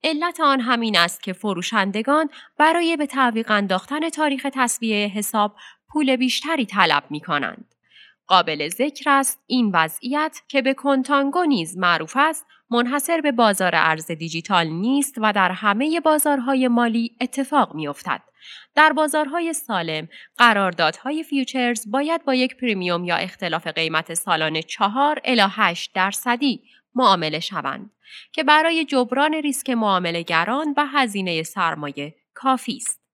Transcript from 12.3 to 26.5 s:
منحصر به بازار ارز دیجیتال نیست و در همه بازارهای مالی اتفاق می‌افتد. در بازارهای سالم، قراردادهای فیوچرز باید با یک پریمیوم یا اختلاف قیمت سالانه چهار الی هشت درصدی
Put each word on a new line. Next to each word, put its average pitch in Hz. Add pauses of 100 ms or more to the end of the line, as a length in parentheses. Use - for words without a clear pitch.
منحصر 277
به 294
بازار 202
ارز 160
دیجیتال 165
نیست 233
و 214
در 190
همه 214
بازارهای 277
مالی 233
اتفاق 262
می‌افتد. 147 (540)
در 302
بازارهای 311
سالم، 165 (300)
قراردادهای 202
فیوچرز 247
باید 302
با 269
یک 254
پریمیوم 180
یا 175
اختلاف 170
قیمت 160
سالانه 160
چهار 262
الی 233
هشت 190
درصدی 233 (320)